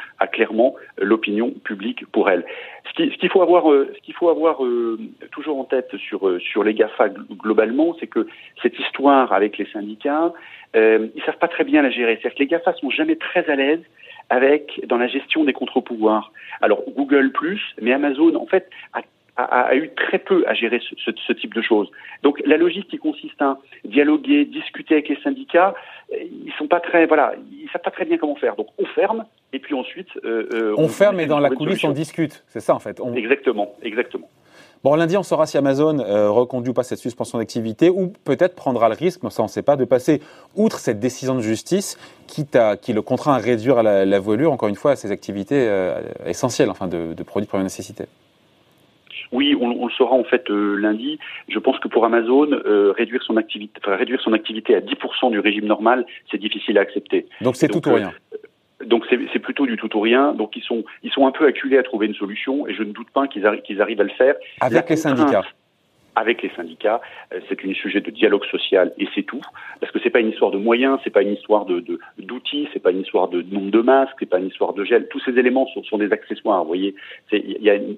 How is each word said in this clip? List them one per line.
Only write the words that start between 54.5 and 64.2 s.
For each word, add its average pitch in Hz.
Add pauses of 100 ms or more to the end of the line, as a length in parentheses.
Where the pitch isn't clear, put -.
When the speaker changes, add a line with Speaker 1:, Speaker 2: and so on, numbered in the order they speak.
Speaker 1:
à -
dix 101
pour -
cent 127
du 107
régime 104
normal, 107 (240)
c'est 104
difficile 104
à -
accepter. - (160)
Speaker 2:
Donc 127
c'est 156
Speaker 1:
Et -
donc, 165
Speaker 2:
tout 147
ou 123
rien. 101 (200)
Speaker 1:
euh, - (480)
donc 113
c'est, 123 (140)
c'est -
plutôt 139
du 117
tout 107
ou 107
rien. 127
Donc 110
ils 117
sont, 113 (180)
ils 120
sont 135
un 131
peu 151
acculés 131
à 127
trouver 110
une 104
solution, 131
et 104
je 107
ne 107
doute 113
pas 139
qu'ils 101
arri-, 104
qu'ils 101
arrivent 104
à 104
le 101
faire. 139 (260)